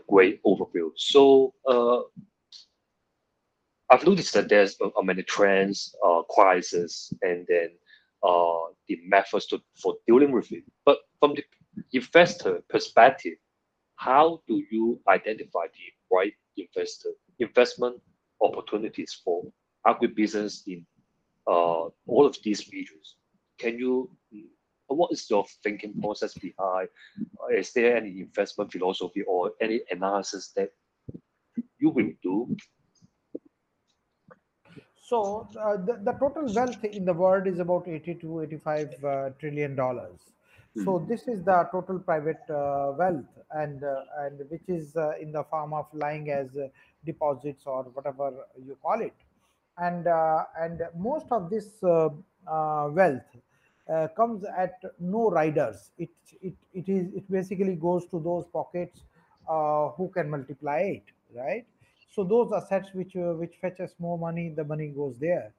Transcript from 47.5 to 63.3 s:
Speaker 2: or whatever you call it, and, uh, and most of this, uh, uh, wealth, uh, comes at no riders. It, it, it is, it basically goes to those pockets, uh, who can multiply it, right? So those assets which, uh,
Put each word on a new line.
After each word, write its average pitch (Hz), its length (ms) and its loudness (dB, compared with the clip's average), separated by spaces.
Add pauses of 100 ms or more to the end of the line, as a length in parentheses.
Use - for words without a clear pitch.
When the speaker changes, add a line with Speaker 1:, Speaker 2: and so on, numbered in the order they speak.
Speaker 2:
or 131 180 -6 (100)
whatever 139 380 -6 (320)
you 131 200 -16
call 202 180 -2
it, 156 140 -8 (640)
and, 175 280 -4
uh, 160 380 2 (140)
and 165 220 -6 (140)
most 262 360 -4
of 185 180 -2
this, 208 340 -8
uh, 165 260 4 (380)
uh, 156 440 -2
wealth, 151 320 2 (680)
uh, 160 240 -2
comes 220 300 -2 (100)
at 180 240 -4 (200)
no 202 320 0
riders. 151 640 0
It, 165 120 -10 (340)
it, 185 100 -10 (220)
it 180 120 -8
is, 190 280 -2
it 185 160 -10
basically 190 420 -2
goes 175 380 -2
to 175 80 -6
those 165 340 -4
pockets, 175 480 -8 (480)
uh, 151 400 0
who 185 200 -6
can 165 200 -4
multiply 147 520 -6
it, 175 220 -4 (300)
right? 156 320 -8 (460)
So 208 120 -4
those 220 300 2
assets 196 400 -4
which, 185 220 -8
uh, 175 180 -2